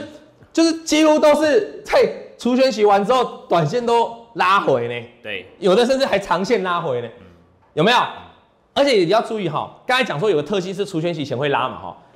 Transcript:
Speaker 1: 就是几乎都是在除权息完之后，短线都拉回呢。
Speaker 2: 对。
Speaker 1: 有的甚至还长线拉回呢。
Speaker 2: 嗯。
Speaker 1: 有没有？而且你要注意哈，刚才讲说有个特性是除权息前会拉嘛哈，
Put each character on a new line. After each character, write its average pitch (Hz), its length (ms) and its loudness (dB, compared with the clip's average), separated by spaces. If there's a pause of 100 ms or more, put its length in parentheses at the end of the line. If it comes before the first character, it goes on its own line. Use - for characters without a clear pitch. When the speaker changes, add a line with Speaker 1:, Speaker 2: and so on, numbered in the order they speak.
(520)
Speaker 1:
就 330 100 0
是 330 220 0
几 302 200 2
乎 302 140 4
都 294 240 6
是 - 400 0
在 - 120 -6 (440)
除 240 160 -2
权 262 160 2
息 208 140 0
完 202 200 4
之 196 80 0
后， - 360 -2
短 165 180 2
线 233 180 -4
都 233 400 0 (100)
拉 185 260 2
回 131 260 0
呢。 120 200 -8 (140)
Speaker 2:
对。 98 260 -10 (120)
Speaker 1:
有 180 160 2
的 233 100 4
甚 262 140 0
至 262 80 0
还 208 100 0
长 185 280 -2
线 202 180 0
拉 175 180 -2
回 131 220 -4
呢。 113 60 -10 (100)
Speaker 2:
嗯。 - 80 -20 (480)
Speaker 1:
有 147 80 0
没 202 80 4
有？ 247 80 4 (760)
而 277 120 2
且 285 80 2
你 185 160 2
要 208 120 2
注 226 180 -6
意 185 100 -4
哈， 135 240 -6 (140)
刚 254 100 0
才 262 60 0
讲 185 160 -4
说 202 100 -2
有 196 60 2
个 147 80 0
特 190 160 -4
性 185 160 -6
是 196 100 -6
除 175 160 -6
权 175 140 -4
息 151 100 -6
前 127 140 -6
会 147 120 -2
拉 127 180 0
嘛 104 100 -10
哈， 87 180 -16 (200)